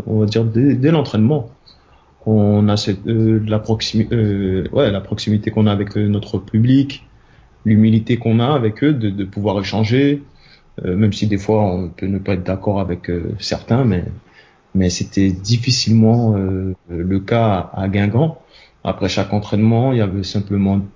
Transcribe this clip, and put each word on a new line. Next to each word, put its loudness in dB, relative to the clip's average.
on 0
va 4
dire 0
dès, 2
dès 2
l'entraînement. 2
On 4
a 2
cette, -4
euh, 2
de -4
la 0
proximi-, -2
euh, 0
ouais, 2
la -4
proximité -2
qu'on 2
a 2
avec, -4
euh, 0
notre -2
public, 0
l'humilité 4
qu'on 2
a 2
avec 0
eux 4
de, -2
de -4
pouvoir -2
échanger, 0
euh, -2
même 2
si -2
des 0
fois 0
on -2
peut -8
ne -2
pas -4
être -4
d'accord -2
avec, -6
euh, -4
certains, -2
mais, 0
mais 2
c'était 0
difficilement, 2
euh, -2
le -2
cas 0
à, -6
à -2
Guingamp. 0
Après -4
chaque -2
entraînement, 0
il 0
y 2
avait -2
simplement -2